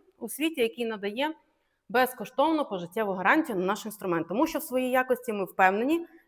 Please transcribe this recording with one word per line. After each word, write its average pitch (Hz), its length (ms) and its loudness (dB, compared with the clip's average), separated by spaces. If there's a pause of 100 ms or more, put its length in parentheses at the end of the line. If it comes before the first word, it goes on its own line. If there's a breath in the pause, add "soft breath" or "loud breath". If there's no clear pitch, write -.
(180)
у 233 100 -8
світі, 320 320 -2
який 233 240 -2
надає 226 500 -4 (540)
безкоштовну 254 760 2
пожиттєву 190 480 -4
гарантію 208 460 2
на 180 80 0
наш 208 200 -2
інструмент. 170 420 -2
Тому 240 180 2
що 320 120 -2
в - 40 -6
своїй 254 280 -2
якості 247 420 0
ми 202 120 -4
впевнені, 220 600 2 (220 loud breath)